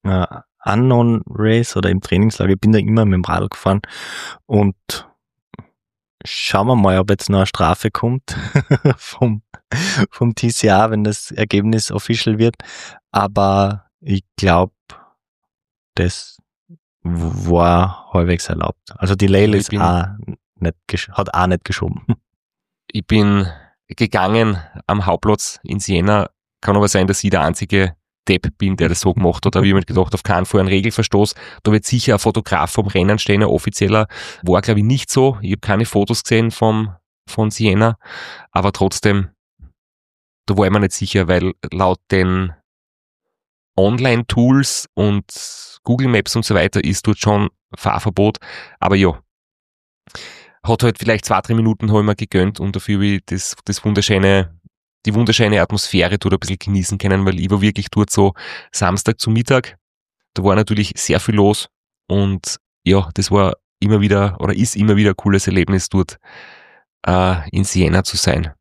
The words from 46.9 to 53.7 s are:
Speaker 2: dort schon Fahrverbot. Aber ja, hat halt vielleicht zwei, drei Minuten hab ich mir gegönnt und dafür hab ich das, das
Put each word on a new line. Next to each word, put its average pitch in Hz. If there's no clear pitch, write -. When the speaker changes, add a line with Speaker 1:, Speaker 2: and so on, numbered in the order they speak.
Speaker 2:
dort 104
schon 104
Fahrverbot. 104
Aber 98
ja, 92
hat 113
halt 117
vielleicht 113
zwei, 98
drei -
Minuten 110
hab 107
ich 104
mir 104
gegönnt 98
und 98
dafür 101
hab 98
ich 101
das, -
das -